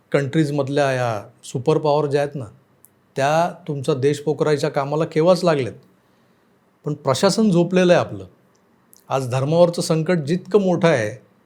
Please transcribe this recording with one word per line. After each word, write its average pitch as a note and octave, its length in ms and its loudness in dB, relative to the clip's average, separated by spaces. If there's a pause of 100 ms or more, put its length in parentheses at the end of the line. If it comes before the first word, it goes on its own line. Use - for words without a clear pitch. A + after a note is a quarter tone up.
(120)
कंट्रीजमधल्या C#3+ 800 0
या A#2+ 300 -2 (220)
सुपर D3+ 340 -2
पॉवर D3 280 0
ज्या C#3+ 160 -2
आहेत C#3+ 120 -6
ना, C3+ 100 -10 (720)
त्या D#3 340 0 (180)
तुमचा D3 260 -2
देश C#3+ 240 0
पोखरायच्या D3+ 520 -2
कामाला D3+ 340 -2
केव्हाच E3 400 2
लागलेत, C#3 280 0 (1120)
पण D3+ 100 -6
प्रशासन F#3+ 560 0
झोपलेलं F3+ 420 2
आहे D#3 80 4
आपलं. G2 260 -8 (840)
आज C3 200 -2
धर्मावरचं E3 520 2
संकट E3 360 0
जितकं F3+ 420 0
मोठं F3+ 280 2
आहे A#2 220 2 (360)